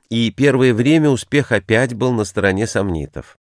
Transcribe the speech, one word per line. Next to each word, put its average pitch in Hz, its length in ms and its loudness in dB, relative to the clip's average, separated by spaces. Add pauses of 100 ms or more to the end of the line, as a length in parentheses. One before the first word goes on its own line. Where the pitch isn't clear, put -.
и 113 220 0
первое 131 420 2
время 147 360 2
успех 139 420 -2
опять 113 420 0
был 127 200 -2
на 110 120 -2
стороне 98 420 -2
сомнитов. 82 800 -6